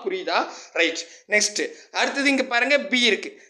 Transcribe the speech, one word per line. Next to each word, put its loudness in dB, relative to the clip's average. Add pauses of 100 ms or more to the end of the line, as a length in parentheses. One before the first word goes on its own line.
புரியுதா? -2 (340)
ரைட். 0 (260)
நெக்ஸ்ட். 0 (300)
அடுத்தது 0
இங்க 4
பாருங்க, 2
பி 0
இருக்கு. 2 (200)